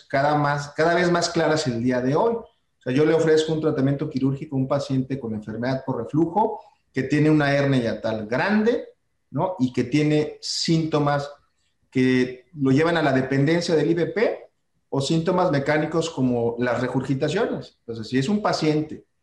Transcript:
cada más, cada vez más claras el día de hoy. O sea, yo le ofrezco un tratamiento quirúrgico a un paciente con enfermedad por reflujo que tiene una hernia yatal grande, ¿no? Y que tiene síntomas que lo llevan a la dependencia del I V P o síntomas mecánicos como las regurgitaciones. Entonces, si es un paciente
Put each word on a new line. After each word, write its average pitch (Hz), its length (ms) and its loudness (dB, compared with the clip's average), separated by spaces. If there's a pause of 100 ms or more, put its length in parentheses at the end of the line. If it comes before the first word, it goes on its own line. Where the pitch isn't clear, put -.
cada 143 260 0
más, 147 360 -2
cada 165 220 0
vez 175 180 2
más 170 200 0
claras 156 380 0
el 117 120 -2
día 123 200 0
de 131 160 0
hoy. 226 180 2
O - 480 -14
sea, 127 100 -4
yo 147 120 4
le 160 100 4
ofrezco 156 380 4
un 156 80 -2
tratamiento 139 500 0
quirúrgico 135 460 -2
a - 20 0
un 131 80 0
paciente 135 540 -2
con 110 140 -6
enfermedad 113 500 -4
por 123 140 -4
reflujo 160 600 -2 (320)
que 131 120 -2
tiene 147 260 2
una 143 240 2
hernia 135 400 2
yatal 110 320 -4
grande, 208 600 0 (420)
¿no? 160 300 -2
Y 127 120 0
que 123 120 0
tiene 151 560 0
síntomas 147 880 0 (600)
que 127 640 0
lo 139 160 0
llevan 160 260 4
a 160 60 0
la 139 100 2
dependencia 143 640 2
del 151 160 4
I 170 40 2
V 165 120 0
P - 440 -2 (400)
o 139 100 0
síntomas 165 500 0
mecánicos 156 600 0
como 120 480 0
las 120 220 0
regurgitaciones. 143 1000 -2
Entonces, 117 280 -12
si 127 100 0
es 135 100 0
un 208 140 0
paciente 156 640 -2 (160)